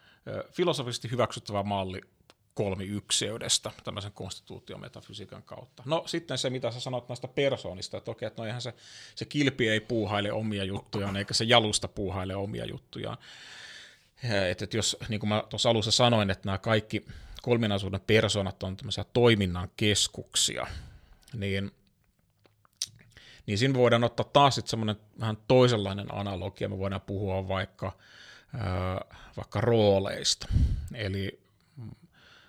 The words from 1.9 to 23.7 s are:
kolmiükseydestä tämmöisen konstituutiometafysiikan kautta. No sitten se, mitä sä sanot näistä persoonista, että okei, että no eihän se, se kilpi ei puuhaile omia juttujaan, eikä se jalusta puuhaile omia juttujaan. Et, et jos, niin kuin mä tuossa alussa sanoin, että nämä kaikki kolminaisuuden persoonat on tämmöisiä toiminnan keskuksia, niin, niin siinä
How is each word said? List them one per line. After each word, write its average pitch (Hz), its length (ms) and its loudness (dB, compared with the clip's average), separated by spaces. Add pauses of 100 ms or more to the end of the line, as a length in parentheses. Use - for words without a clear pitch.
kolmiükseydestä 104 1160 -2 (140)
tämmöisen 101 280 -8
konstituutiometafysiikan 98 1300 -14
kautta. - 440 -20
No 160 200 -2
sitten 165 320 -6
se, 135 120 -2
mitä 123 200 -4
sä 120 100 -12
sanot 127 280 -8
näistä - 200 -10
persoonista, 104 680 -2
että 107 140 -10
okei, 110 160 -8
että 113 160 -10
no 113 40 -6
eihän 120 160 -6
se, 120 120 -8 (400)
se 135 100 -8
kilpi 131 440 0
ei 107 120 2
puuhaile 104 520 0
omia 107 320 -2
juttujaan, 98 520 -4
eikä 98 180 -4
se 113 100 0
jalusta 113 440 4
puuhaile 95 480 -4
omia 113 280 -6
juttujaan. - 520 -10 (1300)
Et, 92 120 -4
et 104 120 -6
jos, - 220 0 (120)
niin 107 120 -4
kuin 104 80 -2
mä 107 200 2
tuossa 117 220 2
alussa 110 200 2
sanoin, 113 400 4
että - 180 -4
nämä 98 100 -2
kaikki 110 480 0 (360)
kolminaisuuden 101 640 0
persoonat 104 560 2
on 95 140 -6
tämmöisiä - 360 -6
toiminnan 101 640 4
keskuksia, - 920 0 (680)
niin, 98 360 -4 (1800)
niin 104 120 0
siinä 135 160 4